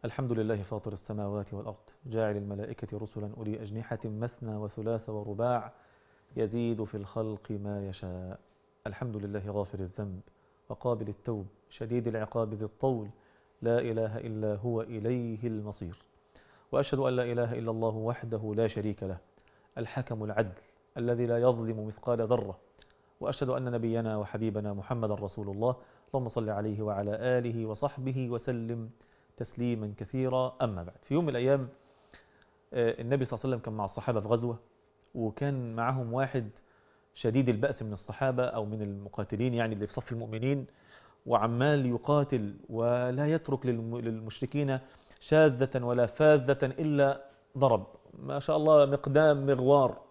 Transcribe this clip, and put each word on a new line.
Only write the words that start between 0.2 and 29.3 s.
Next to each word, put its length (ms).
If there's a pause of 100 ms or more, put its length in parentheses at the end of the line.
لله 300
فاطر 320
السماوات 600
والأرض، 220 (300)
جاعل 320
الملائكة 600
رسلاً 400
أولي 240
أجنحة 440
مثنى 500
وثلاث 540
ورباع، 640 (640)
يزيد 480
في 120
الخلق 560
ما 380
يشاء. 500 (480)
الحمد 300
لله 340
غافر 280
الذنب 400 (500)
وقابل 380
التوب، 380 (240)
شديد 380
العقاب 460
ذي 120
الطول، 420 (540)
لا 180
إله 380
إلا 380
هو، 260
إليه 640
المصير. 480 (760)
وأشهد 280
أن 160
لا 80
إله 300
إلا 180
الله 240
وحده 600
لا 120
شريك 360
له، 140 (600)
الحكم 460
العدل 300 (440)
الذي 280
لا 120
يظلم 500
مثقال 340
ذرة. 360 (640)
وأشهد 300
أن 220
نبينا 460
وحبيبنا 560
محمد 380
رسول 380
الله، 260 (380)
اللهم 140
صل 220
عليه 320
وعلى 300
آله 540
وصحبه 640
وسلم 600 (480)